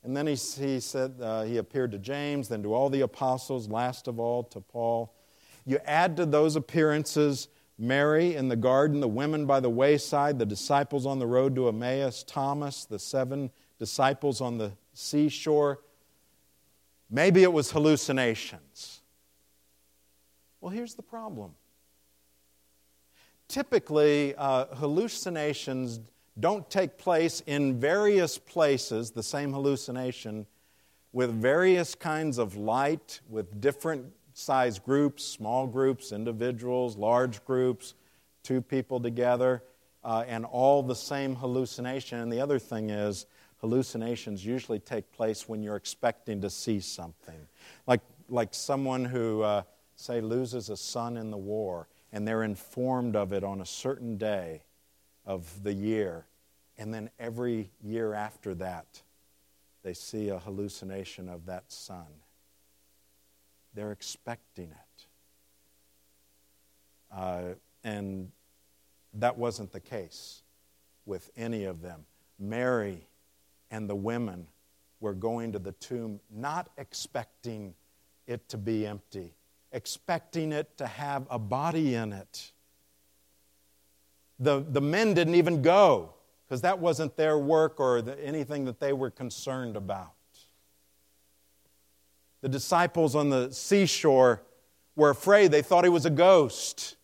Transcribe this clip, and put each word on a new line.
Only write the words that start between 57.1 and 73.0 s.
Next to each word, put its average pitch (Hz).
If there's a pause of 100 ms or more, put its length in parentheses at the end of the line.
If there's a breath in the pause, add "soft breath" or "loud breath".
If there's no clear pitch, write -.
every 117 (140)
year 110
after 104
that, 87 (840)
they 92
see 107
a 95
hallucination 98
of 85
that 92
son. 90 (1700)
They're 104
expecting -
it. - (2000)
Uh, 92 (420)
and 98 (840)
that 117
wasn't 117
the 95
case - (640)
with 92
any 117
of 87
them. 82 (340)
Mary 107 (600)